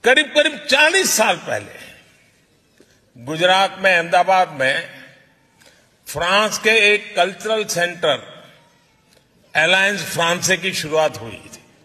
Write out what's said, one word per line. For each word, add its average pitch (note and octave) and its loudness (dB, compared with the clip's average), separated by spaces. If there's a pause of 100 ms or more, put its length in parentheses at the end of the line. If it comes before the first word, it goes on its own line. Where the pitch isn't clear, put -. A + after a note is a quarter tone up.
करीब-करीब D4 2 (120)
चालीस D4+ 2
साल G#3+ 2
पहले G#2+ -8 (1400)
गुजरात F3+ 0
में, F#3+ 2
अहमदाबाद F3+ 2
में D3 -4 (1000)
फ्रांस G3 -2
के G#3+ 4
एक G3+ -6
कल्चरल G3+ -2
सेंटर E3+ -4 (1120)
Alliance F#3 0
फ्रांसे E3+ -2
की F3+ -6
शुरुआत D#3 -2
हुई G#2 -16
थी - -20 (200)